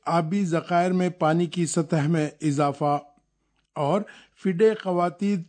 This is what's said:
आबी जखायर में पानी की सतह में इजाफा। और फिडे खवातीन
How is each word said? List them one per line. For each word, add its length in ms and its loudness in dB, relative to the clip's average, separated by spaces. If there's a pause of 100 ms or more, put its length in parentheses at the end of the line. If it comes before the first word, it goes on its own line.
आबी 380 0
जखायर 480 0
में 180 2
पानी 360 2
की 180 -2
सतह 420 0
में 240 0 (100)
इजाफा। 680 0 (680)
और 280 0 (320)
फिडे 380 2
खवातीन 720 -2